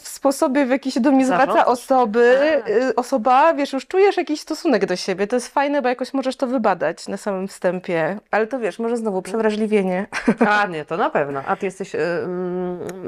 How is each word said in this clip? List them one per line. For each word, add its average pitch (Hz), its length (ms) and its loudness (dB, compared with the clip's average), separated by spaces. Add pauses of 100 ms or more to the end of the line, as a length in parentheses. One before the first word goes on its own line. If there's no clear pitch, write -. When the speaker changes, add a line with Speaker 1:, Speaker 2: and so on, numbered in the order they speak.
Speaker 1:
w - 60 -18
sposobie, 277 580 0
w 240 40 0
jaki 262 220 -2
się 277 80 0
do 269 120 4
mnie 262 140 4
Speaker 2:
Zarząd? 254 260 2
Speaker 1:
zwraca 320 200 4
osoby, 247 640 4 (280)
Speaker 2:
A. 226 40 -4
Speaker 1:
y, 247 260 2
osoba, 262 580 4
wiesz, 277 200 -4
już 262 140 -6
czujesz 381 300 4
jakiś 302 240 -2
stosunek 294 440 0
do 180 100 0
siebie. 190 320 -2
To 240 80 -2
jest 247 120 -2
fajne, 285 340 0
bo 247 80 0
jakoś 247 240 -4
możesz 262 220 -2
to 262 120 -4
wybadać 202 600 -2
na 196 100 -8
samym 190 300 -4
wstępie. 180 720 -2 (120)
Ale 220 160 2
to 262 120 -6
wiesz, 208 200 -6
może 233 180 -2
znowu 214 200 -4
Speaker 2:
Mhm. 185 140 -4
Speaker 1:
przewrażliwienie. 214 760 0 (440)
Speaker 2:
A 208 180 2
nie, 156 180 -6
to 165 120 -6
na 262 120 0
pewno. 139 380 -2
A 196 80 0
ty 202 100 -6
jesteś, 185 300 -8
y, - 40 -2
mm, 180 800 -4 (280)